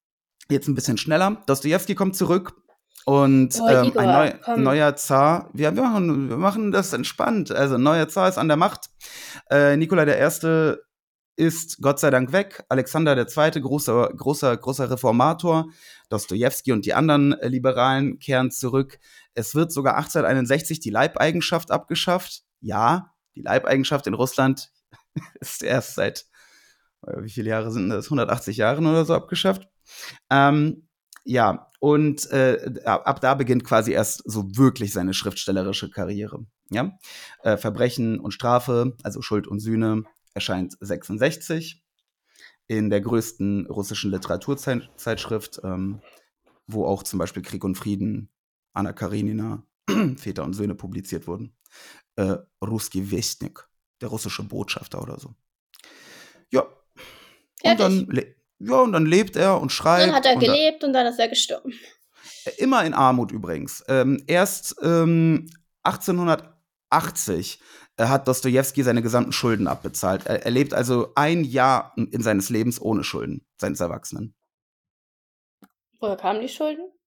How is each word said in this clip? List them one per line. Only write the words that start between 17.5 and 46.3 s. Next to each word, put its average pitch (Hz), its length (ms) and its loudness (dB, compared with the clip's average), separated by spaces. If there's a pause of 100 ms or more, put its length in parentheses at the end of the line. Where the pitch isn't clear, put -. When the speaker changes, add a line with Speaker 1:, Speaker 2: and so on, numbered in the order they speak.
Speaker 1:
kehren 131 320 0
zurück. 135 480 -4 (340)
Es 117 220 -6
wird 165 180 0
sogar 135 240 0
achtzehnhunderteinundsechzig 135 840 0
die 110 100 -8
Leibeigenschaft 160 800 0
abgeschafft. - 720 -2 (180)
Ja, 120 540 0 (220)
die - 60 -16
Leibeigenschaft 135 640 0
in 104 60 -2
Russland 131 580 0 (420)
<laughs> - 260 -14
ist - 220 -12
erst - 320 -2
seit, - 320 -4 (800)
äh, - 160 -10
wie 107 80 -12
viele 107 180 -6
Jahre 110 220 -2
sind 107 180 -2
das? 107 220 -4
Hundertachtzig 117 480 -2
Jahren 139 280 2
oder 160 200 4
so 165 80 2
abgeschafft. 190 540 -2 (600)
Ähm, 143 580 4 (360)
ja, 117 540 0
und, 147 540 2
äh, 131 520 2
ab, 104 220 0
ab - 140 0
da 131 140 4
beginnt 123 300 0
quasi 110 280 2
erst - 340 -2
so 107 180 -4 (120)
wirklich 127 360 4
seine 95 220 -2
schriftstellerische 98 760 -4
Karriere. 104 540 -8 (260)
Ja? 143 280 -4 (460)
Äh, 107 120 2
Verbrechen 113 600 -2
und 104 140 -10
Strafe, 123 720 0
also 101 180 -8
Schuld 104 240 -2
und 101 140 -8
Sühne, 110 420 -2 (320)
erscheint 92 460 -6
sechsundsechzig 135 1040 -6 (840)
in 107 220 -2
der 101 120 2
größten 101 640 -2
russischen 101 460 -6
Literaturzeitschrift, 113 1500 -6
ähm, 95 360 -6 (680)